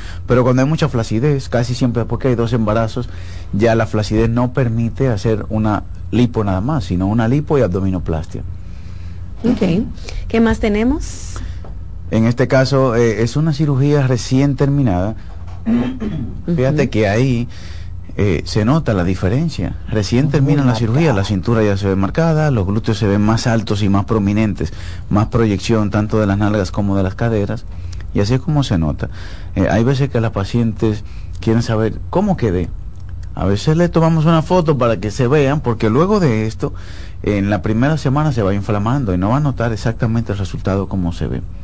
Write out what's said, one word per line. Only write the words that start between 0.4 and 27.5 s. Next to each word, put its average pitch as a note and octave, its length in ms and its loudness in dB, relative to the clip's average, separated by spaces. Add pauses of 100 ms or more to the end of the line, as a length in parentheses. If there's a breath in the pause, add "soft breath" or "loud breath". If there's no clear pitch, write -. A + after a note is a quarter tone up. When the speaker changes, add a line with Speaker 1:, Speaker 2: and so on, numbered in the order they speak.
Speaker 1:
cuando B2+ 200 4
hay C3+ 60 2
mucha D#3+ 200 2
flacidez, B2+ 600 0
casi A#2+ 260 0
siempre A#2 300 0
porque A#2 240 -2
hay B2 60 4
dos A2+ 180 0
embarazos, A2+ 560 0 (460 loud breath)
ya A2+ 220 4
la A2+ 100 2
flacidez G#2+ 420 0
no A#2+ 240 0
permite A#2 560 0
hacer G#2+ 420 0
una G#2+ 340 0 (260)
lipo A2+ 340 2
nada F#2 160 0
más, B2+ 240 -2
sino F#2 220 0
una A2+ 220 2
lipo D3 300 2
y B2+ 40 4
abdominoplastia. F#2 800 -2 (1000 loud breath)
Speaker 2:
Ok. G#3+ 440 0 (420 loud breath)
¿Qué A3+ 100 0
más A3+ 220 2
tenemos? A#3 760 -2 (760 loud breath)
Speaker 1:
En A2+ 160 4
este A#2+ 200 2
caso, C3 480 2
eh, A2+ 280 2
es A#2+ 140 0
una D#3 180 0
cirugía C#3+ 520 2
recién C3 480 2
terminada. A#2+ 600 2 (1400 loud breath)
Fíjate C#3+ 280 2
Speaker 2:
Ujú. A#2+ 80 0
Speaker 1:
que G#2 180 2
ahí, A#2+ 400 2 (680 loud breath)
eh, F#2+ 280 2
se G#2+ 200 0
nota C3 280 2
la F#2 120 2
diferencia. F#2+ 720 -2 (120)
Recién A2 380 2
Speaker 3:
Muy C#3+ 60 0
Speaker 1:
termina C#3+ 260 4
la C#3 140 4
Speaker 3:
marcada. A2+ 60 0
Speaker 1:
cirugía, B2+ 340 2
la G2 120 2
cintura A2 380 0
ya G#2 140 2
se G2 120 0
ve F#2+ 80 2
marcada, D#3 540 2
los A2 160 2
glúteos G#2 320 0
se A2 80 0
ven G2+ 160 4
más A2 240 2
altos G#2+ 360 0
y G#2 60 2
más G2 160 2
prominentes, G2+ 680 0 (360 loud breath)
más G#2 200 2
proyección G#2+ 600 0
tanto G#2 280 0
de G#2+ 80 2
las G2 120 2
nalgas G#2 320 0
como G2+ 260 -2
de G2 60 2
las F#2 120 -2
caderas. A2 500 -2 (480 loud breath)